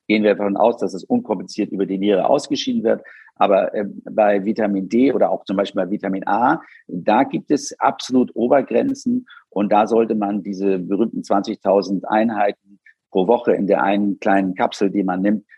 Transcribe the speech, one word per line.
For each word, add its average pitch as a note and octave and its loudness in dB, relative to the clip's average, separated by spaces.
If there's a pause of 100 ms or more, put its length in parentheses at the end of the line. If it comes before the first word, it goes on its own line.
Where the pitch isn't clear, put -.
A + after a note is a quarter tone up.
gehen G#2+ 2
wir G#2 4
davon G2+ -2
aus, A#2 4
dass F#2+ -4
es F2+ -10
unkompliziert G#2+ -4
über G2 -2
die F#2+ -4
Niere F#2+ 2
ausgeschieden B2+ 0
wird. A2+ 0 (320)
Aber, G2 2
ähm, G#2 -6
bei G2+ 2
Vitamin G2+ -2
D B2+ 2
oder G2 2
auch F#2+ -6
zum G2 -4
Beispiel G2 -2
bei F2+ -4
Vitamin F#2+ -6
A, B2 2 (260)
da G#2+ 0
gibt - -6
es - -4
absolut B2+ 0
Obergrenzen. B2+ 0 (220)
Und G2+ -2
da G#2+ 4
sollte A2+ 2
man G#2 -4
diese G2 -2
berühmten G2 -2
zwanzigtausend G2 0
Einheiten G#2 -2 (300)
pro F#2 0
Woche A2+ 2
in G2 -2
der F2+ 2
einen G2+ 0
kleinen G2 0
Kapsel, A2 -2
die G2 -2
man F2+ -2
nimmt, G#2 0 (120)